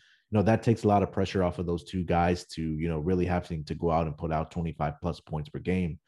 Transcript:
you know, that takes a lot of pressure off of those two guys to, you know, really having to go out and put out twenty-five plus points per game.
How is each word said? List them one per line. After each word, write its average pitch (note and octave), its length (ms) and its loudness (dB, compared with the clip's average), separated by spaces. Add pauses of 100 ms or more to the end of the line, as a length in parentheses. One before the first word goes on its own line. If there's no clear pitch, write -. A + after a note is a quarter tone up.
(300)
you G#2+ 80 2
know, G#2 40 6
that G#2+ 220 4
takes A2+ 180 4
a G#2+ 60 4
lot G2+ 160 6
of - 80 -2
pressure F#2+ 320 0
off F2 160 -2
of F2 60 -4
those F2 180 -2
two F#2 180 -4
guys F2 460 0
to, - 120 -10
you D#2+ 280 -2
know, D#2+ 100 -2
really F2+ 280 0
having F2 380 -2
to D#2 120 -6
go E2+ 140 0
out E2 160 2
and D2+ 100 -6
put E2 160 -4
out D#2 180 -2
twenty-five D2+ 500 -4
plus E2+ 200 -4
points D2+ 280 -8
per - 120 -10
game. F2 460 -2